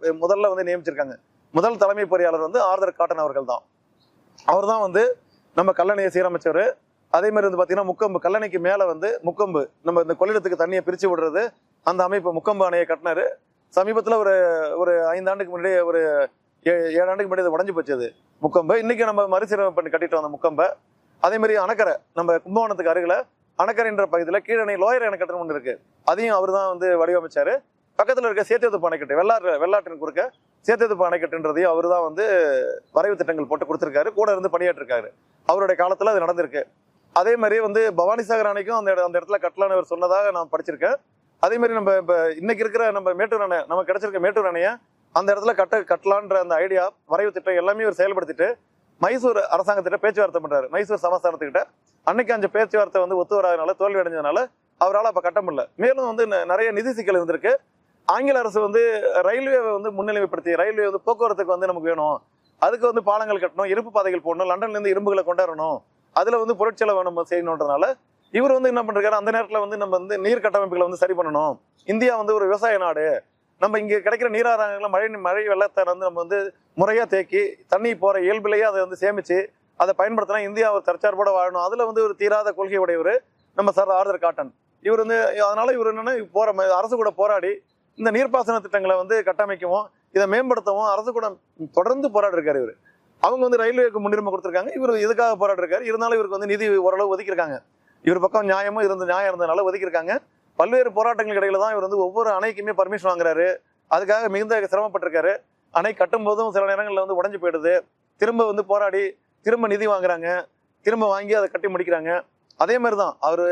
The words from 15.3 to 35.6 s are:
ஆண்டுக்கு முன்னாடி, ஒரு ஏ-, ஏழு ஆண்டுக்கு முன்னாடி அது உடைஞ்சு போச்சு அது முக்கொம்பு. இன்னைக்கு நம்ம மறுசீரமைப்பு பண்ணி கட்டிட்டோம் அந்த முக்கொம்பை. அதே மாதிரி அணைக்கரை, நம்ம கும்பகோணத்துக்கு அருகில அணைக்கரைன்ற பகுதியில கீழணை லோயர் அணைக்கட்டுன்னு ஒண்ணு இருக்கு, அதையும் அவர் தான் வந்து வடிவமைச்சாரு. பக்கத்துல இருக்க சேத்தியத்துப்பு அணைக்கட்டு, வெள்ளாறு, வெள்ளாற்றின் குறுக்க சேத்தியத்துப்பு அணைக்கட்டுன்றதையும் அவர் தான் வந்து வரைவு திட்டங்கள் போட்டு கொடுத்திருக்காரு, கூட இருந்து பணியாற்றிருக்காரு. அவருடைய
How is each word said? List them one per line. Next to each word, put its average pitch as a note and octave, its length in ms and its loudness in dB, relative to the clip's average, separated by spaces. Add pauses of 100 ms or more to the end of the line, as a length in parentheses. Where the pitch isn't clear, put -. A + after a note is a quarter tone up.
ஆண்டுக்கு G3 240 -6
முன்னாடி, F3+ 180 -2 (120)
ஒரு E3 160 0 (680)
ஏ-, E3+ 240 2
ஏழு F3 200 2
ஆண்டுக்கு G3 200 -2
முன்னாடி F#3 160 0
அது E3 100 0
உடைஞ்சு F#3+ 200 -2
போச்சு C#3+ 200 -4
அது A#2+ 120 -4 (340)
முக்கொம்பு. D#3+ 360 2
இன்னைக்கு A3+ 260 0
நம்ம G#3 240 0
மறுசீரமைப்பு F#3+ 500 0
பண்ணி D#3+ 140 -10
கட்டிட்டோம் E3 300 0
அந்த D3 120 -8
முக்கொம்பை. D#3 320 0 (560)
அதே F#3 160 2
மாதிரி A3 200 2
அணைக்கரை, G3 360 0 (200)
நம்ம E3+ 240 0
கும்பகோணத்துக்கு F#3+ 540 -2
அருகில F3 220 0 (440)
அணைக்கரைன்ற G#3+ 480 0
பகுதியில E3+ 340 0
கீழணை G#3+ 380 -2
லோயர் A#3 300 2
அணைக்கட்டுன்னு F3+ 360 -6
ஒண்ணு D#3+ 120 -6
இருக்கு, B2+ 180 -6 (320)
அதையும் G#3 320 0
அவர் F#3+ 180 0
தான் G3 120 0
வந்து F3+ 200 -2 (100)
வடிவமைச்சாரு. E3 560 0 (440)
பக்கத்துல A#3+ 300 0
இருக்க G#3 160 -2
சேத்தியத்துப்பு A3 440 0
அணைக்கட்டு, C#3+ 300 -4
வெள்ளாறு, F#3+ 400 2
வெள்ளாற்றின் E3+ 440 -2
குறுக்க D#3 200 -4 (440)
சேத்தியத்துப்பு G#3 400 2
அணைக்கட்டுன்றதையும் E3 680 0
அவர் E3 160 0
தான் F3 180 2
வந்து D#3+ 180 -4 (680)
வரைவு G3 240 2
திட்டங்கள் D3+ 340 -4
போட்டு D3 160 -2
கொடுத்திருக்காரு, D3 460 -2
கூட G#3 200 0
இருந்து F#3+ 200 -2
பணியாற்றிருக்காரு. C#3+ 560 -2 (400)
அவருடைய F#3 300 2